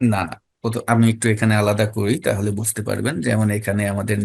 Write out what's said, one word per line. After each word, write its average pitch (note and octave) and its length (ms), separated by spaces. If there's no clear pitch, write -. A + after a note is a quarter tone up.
না, G#2+ 280
না, - 120
প্রথম A#2 260
আমি A#2 220
একটু A2 200
এখানে A2 260
আলাদা G#2 300
করি, G#2 340
তাহলে G#2 320
বুঝতে G#2+ 300
পারবেন। G#2 400
যেমন A2 280
এখানে G#2 400
আমাদের G2+ 360